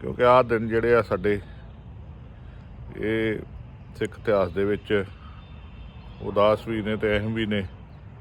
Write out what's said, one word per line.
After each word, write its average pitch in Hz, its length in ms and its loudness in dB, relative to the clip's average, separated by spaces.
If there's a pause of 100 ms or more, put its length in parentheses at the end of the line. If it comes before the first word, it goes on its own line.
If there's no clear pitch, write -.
ਕਿਉਂਕਿ - 240 -2
ਆਹ 127 180 10
ਦਿਨ 113 240 0
ਜਿਹੜੇ 113 280 4
ਆ 113 80 8
ਸਾਡੇ, 101 360 0 (1600)
ਇਹ 110 440 0 (560)
ਸਿੱਖ - 240 -4
ਇਤਿਹਾਸ 98 320 4
ਦੇ 98 140 2
ਵਿੱਚ 101 380 2 (1200)
ਉਦਾਸ 104 460 4
ਵੀ 113 140 -2
ਨੇ 107 160 0
ਤੇ 104 200 2
ਅਹਿਮ 110 160 -2
ਵੀ 113 120 0
ਨੇ, 104 200 0 (560)